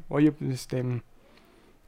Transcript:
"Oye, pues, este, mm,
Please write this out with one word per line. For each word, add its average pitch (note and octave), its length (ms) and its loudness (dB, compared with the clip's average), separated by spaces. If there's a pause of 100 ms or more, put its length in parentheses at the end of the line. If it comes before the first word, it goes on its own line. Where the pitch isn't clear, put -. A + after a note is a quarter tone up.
"Oye, D3 240 4
pues, C#3 180 -6
este, B2+ 320 -4
mm, B2 200 -4 (840)